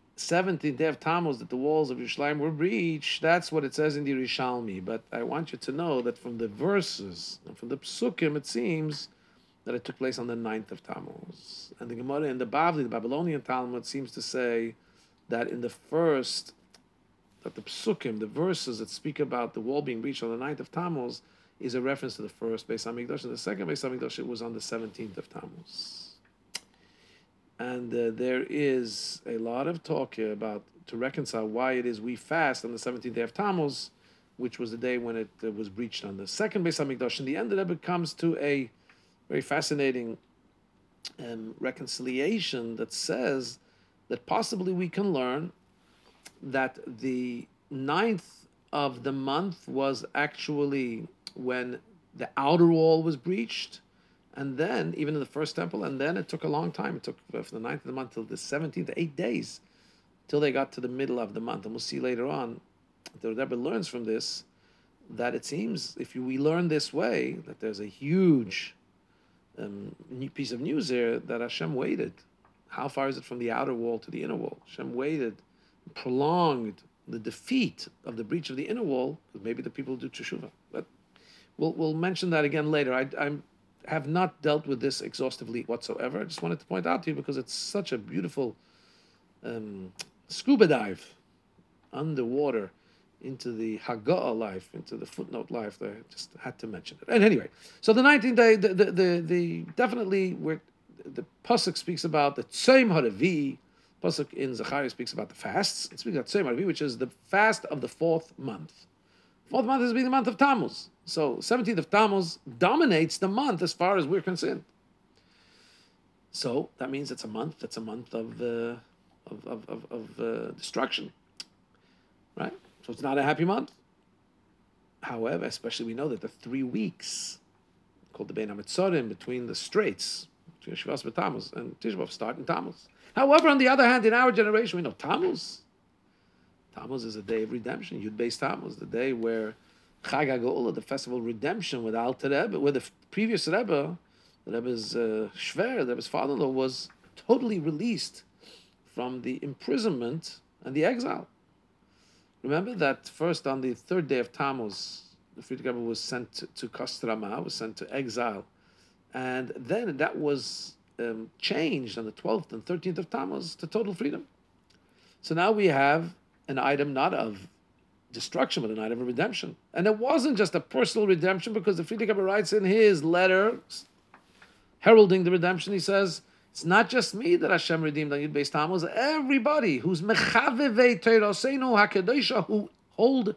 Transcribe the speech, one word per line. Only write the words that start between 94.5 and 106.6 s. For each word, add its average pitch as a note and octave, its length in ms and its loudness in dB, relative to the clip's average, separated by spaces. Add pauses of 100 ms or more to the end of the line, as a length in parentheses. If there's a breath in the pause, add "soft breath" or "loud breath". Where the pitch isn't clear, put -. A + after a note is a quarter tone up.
into - 220 -12
the A2 100 -10
footnote - 460 -8
life, G#2+ 280 -6
that G#2 100 -8
I G2+ 60 -12 (140)
just - 200 -14 (100)
had - 200 -10
to A2+ 80 -10
mention G#2 340 -12
it. - 120 -4
And G#3+ 120 8
anyway, F#3 240 6 (320 loud breath)
so - 100 6
the A3 100 8
nineteenth B3+ 360 8
day, A#3 180 10
the, G3+ 140 4
the, F#3+ 160 6
the, F3+ 340 4
the, E3+ 420 0 (140)
definitely G3 600 2
where D#3 260 -4 (420)
the - 220 -10 (180)
Pasuk G#3 340 2
speaks - 280 -4
about D3 320 4
the A#2 80 -4
Tzom C4 420 8
Haravi, C#3+ 680 4 (440 soft breath)
Pasuk D#3 300 0
in C3 240 -4
Zechariah B2+ 360 -2
speaks - 200 -8
about G#2 160 -8
the - 80 -18
fasts. - 560 -2
It - 80 -18
speaks G3+ 160 -4
about B2+ 120 -2
Tzom G3+ 180 2
Haravi, C3 200 0